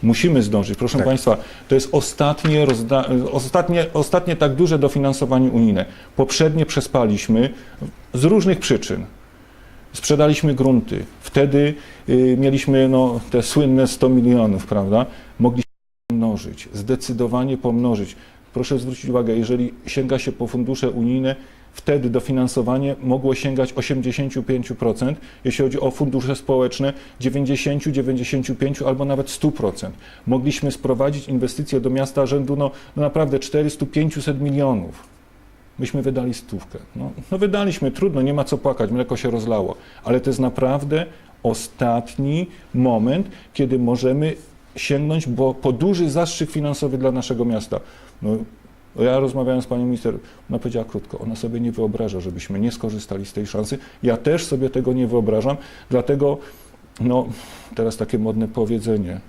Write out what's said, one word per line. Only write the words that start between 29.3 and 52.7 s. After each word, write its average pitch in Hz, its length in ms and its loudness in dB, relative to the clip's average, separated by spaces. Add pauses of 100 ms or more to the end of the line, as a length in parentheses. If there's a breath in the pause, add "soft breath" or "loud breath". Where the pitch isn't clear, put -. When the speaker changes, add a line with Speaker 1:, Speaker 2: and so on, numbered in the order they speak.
Speaker 1:
procent. 98 440 -4 (320 loud breath)
Mogliśmy 131 440 0
sprowadzić 135 560 -2
inwestycje 131 520 -2
do 123 100 -2
miasta 135 360 0
rzędu, 139 300 0
no, 139 160 0 (240 loud breath)
no 147 80 -2
naprawdę 139 360 0
czterystu, 147 460 -2
pięciuset 151 560 -2
milionów. 139 600 -2 (760)
Myśmy 131 220 -4
wydali 127 320 -2
stówkę. - 460 -12 (160)
No, 131 160 -8 (200)
no 190 60 -2
wydaliśmy, 196 540 0
trudno, 160 300 0
nie 139 120 0
ma 143 100 0
co 143 140 -2
płakać, 117 340 0
mleko 123 260 -2
się 120 140 -2
rozlało. 110 440 -2 (280 loud breath)
Ale 123 160 2
to 135 100 -2
jest 127 100 -2
naprawdę 139 640 0 (380 loud breath)
ostatni 123 1040 -2 (260 loud breath)
moment, 127 540 2 (260 loud breath)
kiedy 127 260 0
możemy 127 560 0 (400)
sięgnąć, 151 520 -2
bo 123 260 0
po 131 180 -2
duży 175 380 2
zastrzyk 160 420 -2
finansowy 143 460 -2
dla 131 140 2
naszego 120 340 -2
miasta. 107 340 -2 (420 loud breath)
No, 107 160 0 (640)
ja 127 160 2
rozmawiałem 127 420 0
z 123 60 -8
panią 123 180 -2
minister, 120 280 -2 (360 loud breath)
ona 120 100 -4
powiedziała 117 260 -4
krótko, - 340 -10
ona 113 160 -8
sobie 117 240 -6
nie 120 120 -2
wyobraża, 107 480 -2
żebyśmy 92 400 -8
nie 117 120 0